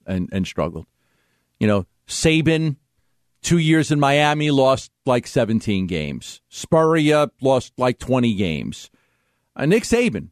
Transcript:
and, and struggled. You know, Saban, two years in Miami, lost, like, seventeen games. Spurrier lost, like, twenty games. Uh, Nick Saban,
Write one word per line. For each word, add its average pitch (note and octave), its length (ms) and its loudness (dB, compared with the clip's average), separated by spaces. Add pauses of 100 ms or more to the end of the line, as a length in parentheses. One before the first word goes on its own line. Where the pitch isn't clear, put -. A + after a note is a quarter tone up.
and, F#2 260 -4
and F#2+ 140 -2
struggled. D#2+ 400 -6 (720)
You A2 60 0
know, G2+ 200 0 (220)
Saban, D#3+ 680 0 (640)
two F3 160 2
years D#3+ 320 2
in D3+ 100 2
Miami, D3 500 2
lost, C3+ 400 2 (160)
like, B2 200 0
seventeen G#2+ 600 0
games. D2 600 -8
Spurrier D#3 800 2 (140)
lost, C3 340 0
like, B2+ 220 0
twenty A#2+ 360 0
games. D#2+ 560 -6 (640)
Uh, C#3 100 -4
Nick G3+ 160 2
Saban, F3+ 500 -2